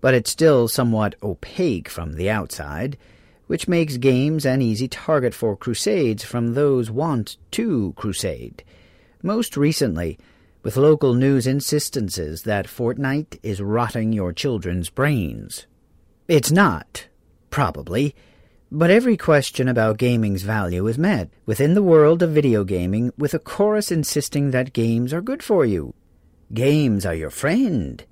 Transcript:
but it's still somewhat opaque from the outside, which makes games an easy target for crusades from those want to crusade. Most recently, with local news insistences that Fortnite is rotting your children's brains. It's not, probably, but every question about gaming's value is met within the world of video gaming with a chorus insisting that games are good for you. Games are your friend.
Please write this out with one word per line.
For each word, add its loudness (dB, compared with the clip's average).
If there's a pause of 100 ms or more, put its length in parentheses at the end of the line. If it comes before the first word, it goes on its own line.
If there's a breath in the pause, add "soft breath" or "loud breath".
but 4
it's 2
still 4
somewhat 0
opaque -4
from -10
the -4
outside, -6 (500 soft breath)
which -4
makes 0
games 2
an 2
easy 0
target -2
for -2
crusades -2
from -4
those 2
want -2 (140)
to -2
crusade. -6 (580 soft breath)
Most -2
recently, 0 (460 soft breath)
with -4
local 4
news 2
insistences -4
that -2
Fortnite -4
is -6
rotting -2
your -2
children's -4
brains. -4 (640)
It's 2
not, 0 (420)
probably, -2 (560 soft breath)
but 2
every 6
question 2
about 2
gaming's 0
value -2
is -2
met 0 (160)
within 2
the 4
world 6
of 2
video 4
gaming -2
with -2
a -2
chorus 0
insisting -2
that -2
games 0
are -4
good -6
for 2
you. -2 (600)
Games 2
are -2
your -6
friend. -2